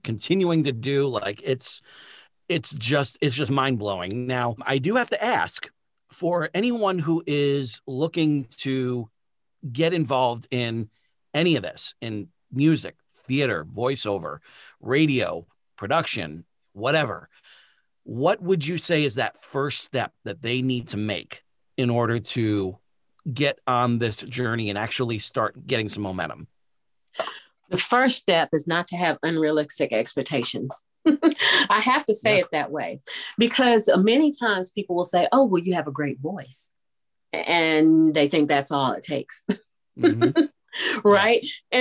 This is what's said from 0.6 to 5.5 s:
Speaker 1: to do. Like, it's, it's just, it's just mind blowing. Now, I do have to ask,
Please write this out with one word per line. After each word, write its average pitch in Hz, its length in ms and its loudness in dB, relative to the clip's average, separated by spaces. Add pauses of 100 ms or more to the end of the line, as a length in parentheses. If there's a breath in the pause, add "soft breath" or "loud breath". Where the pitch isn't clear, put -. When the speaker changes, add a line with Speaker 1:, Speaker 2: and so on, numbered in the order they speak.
Speaker 1:
to 143 60 0
do. 139 360 -2
Like, 104 360 -4
it's, - 380 -6 (680 loud breath)
it's 165 240 -2
just, 135 480 -2
it's 135 160 0
just 135 160 -2
mind 135 280 2
blowing. 101 480 -4
Now, 123 340 -2
I 139 160 0
do 160 200 0
have 240 120 0
to - 140 -4
ask, 208 460 -2 (420)